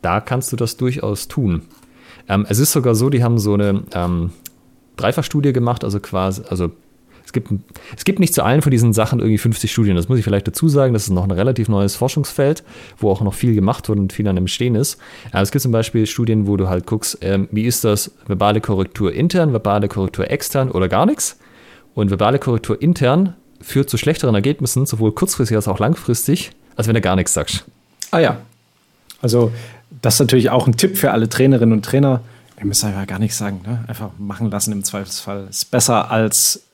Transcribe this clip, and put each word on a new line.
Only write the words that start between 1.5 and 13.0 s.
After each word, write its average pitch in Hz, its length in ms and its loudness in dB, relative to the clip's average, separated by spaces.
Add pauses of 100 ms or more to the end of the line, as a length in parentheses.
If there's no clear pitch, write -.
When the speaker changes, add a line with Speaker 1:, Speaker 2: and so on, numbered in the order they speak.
Speaker 1:
Ähm, 101 180 0
es 104 120 0
ist 147 120 2
sogar 123 240 2
so, 120 140 2
die 127 140 2
haben 117 140 2
so 104 180 2
eine, 101 280 2 (100)
ähm, 87 380 -2 (640)
Dreifachstudie 139 560 0
gemacht, 120 320 0
also 101 160 -2
quasi, 95 500 -4
also 87 220 -2 (540)
es - 80 -20
gibt, 117 160 -4 (460)
es - 80 -16
gibt 196 160 0
nicht 170 140 2
zu - 100 0
allen 139 180 4
von 147 100 2
diesen 117 220 4
Sachen 110 260 2
irgendwie 110 180 2
fünfzig 110 340 -2
Studien. 101 240 2
Das 87 140 0
muss 127 100 2
ich 104 60 -2
vielleicht 101 220 0
dazu - 200 0
sagen, 139 260 4
das 104 100 0
ist 98 80 -4
noch 90 120 2
ein 98 80 0
relativ 110 380 0
neues 101 260 2
Forschungsfeld, 143 680 -2 (340)
wo 107 120 0